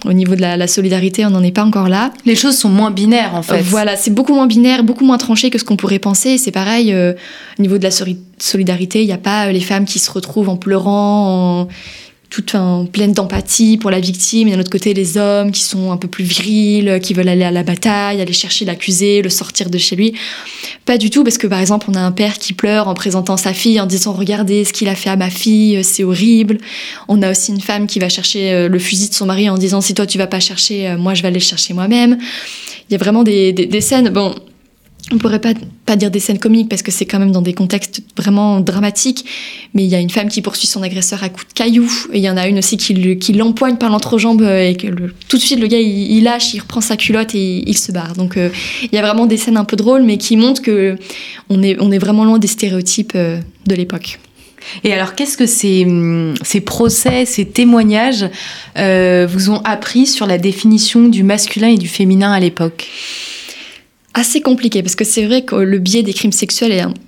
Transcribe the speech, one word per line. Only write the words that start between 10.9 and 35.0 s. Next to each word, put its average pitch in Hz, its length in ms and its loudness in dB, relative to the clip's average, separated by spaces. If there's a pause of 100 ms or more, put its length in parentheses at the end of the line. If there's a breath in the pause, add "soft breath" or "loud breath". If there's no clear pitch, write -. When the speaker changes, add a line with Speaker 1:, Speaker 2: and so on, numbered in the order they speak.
Speaker 1:
en, 180 60 -6 (600 loud breath)
toutes, - 280 -6
en 180 280 0
pleine 202 280 0
d'empathie 196 640 0
pour 208 160 0
la 185 80 0
victime. 185 480 0
Et - 20 2
d'un 185 80 0
autre 185 120 -2
côté, 202 220 0
les 190 260 -2
hommes 202 340 0
qui - 100 -2
sont 185 300 -4
un 180 40 -2
peu 185 120 -6
plus 180 160 -8
virils, 202 760 2
qui 185 140 -4
veulent 180 140 2
aller 180 160 2
à 175 80 0
la 175 100 0
bataille, 202 580 -2
aller 180 120 -4
chercher - 320 -2
l'accusé, 190 580 0
le 185 80 -2
sortir - 400 -4
de 175 80 -2
chez 175 160 -2
lui. 220 200 0 (680 loud breath)
Pas 247 140 2
du 214 120 0
tout, 285 120 2
parce 233 160 0
que - 80 -2
par 190 140 0
exemple, 208 280 0
on 196 60 0
a 185 60 0
un 180 100 0
père 208 280 -2
qui - 140 -8
pleure 208 360 -2
en 180 60 -2
présentant 185 420 -2
sa 190 180 -4
fille, 214 260 2
en 196 60 -2
disant : « 190 280 -2
Regardez 202 500 0
ce 196 80 -4
qu'il 202 160 -2
a 190 80 -2
fait 190 140 -4
à 190 60 0
ma 185 140 0
fille, 214 540 2
c'est 185 180 0
horrible. » 214 560 2 (500 loud breath)
On 202 140 2
a 190 80 0
aussi 190 220 -2
une 196 80 -2
femme 208 260 -2
qui 202 140 -2
va 180 80 0
chercher, 190 440 -2
euh, 175 160 2
le 180 120 2
fusil 190 300 -2
de - 40 -8
son 202 120 -2
mari 190 220 2
en 190 80 0
disant : « 190 240 0
Si 190 140 -2
toi 208 100 0
tu 190 140 -4
vas 190 80 0
pas 185 140 -4
chercher, 196 480 -2
euh, 175 100 -4
moi 185 160 0
je 175 80 -2
vais 190 60 0
aller 180 100 0
le 180 60 0
chercher 180 280 -2
moi-même. » 240 460 2 (720 loud breath)
Il - 20 -2
y 196 40 0
a - 20 0
vraiment 214 240 2
des, 196 300 4
des, 180 140 0
des 208 140 -2
scènes, 247 300 2
bon, 196 240 -2 (800)